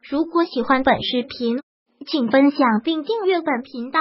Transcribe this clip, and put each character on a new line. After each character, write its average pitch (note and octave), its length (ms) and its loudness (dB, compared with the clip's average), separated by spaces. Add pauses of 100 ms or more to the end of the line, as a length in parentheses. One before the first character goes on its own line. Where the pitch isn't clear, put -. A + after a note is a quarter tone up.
如 D4 200 -2
果 E4+ 180 0
喜 C4+ 180 -4
欢 C4 220 0
本 B3 180 2
视 B3 200 -2
频， A#3 360 -4 (480)
请 B3+ 220 -2
分 C#4 240 6
享 A#3 320 2
并 D#4+ 180 -2
订 A4 220 -4
阅 F4+ 160 2
本 C#4 220 -4
频 B3 280 -12
道 D#4+ 100 -2